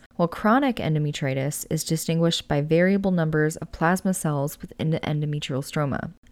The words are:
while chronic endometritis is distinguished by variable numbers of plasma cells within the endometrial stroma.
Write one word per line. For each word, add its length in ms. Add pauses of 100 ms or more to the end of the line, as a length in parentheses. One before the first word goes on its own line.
(140)
while 140
chronic 480
endometritis 920
is 140
distinguished 640
by 140
variable 500
numbers 460
of 160
plasma 420
cells 460
within 300
the 100
endometrial 640
stroma. 480 (180)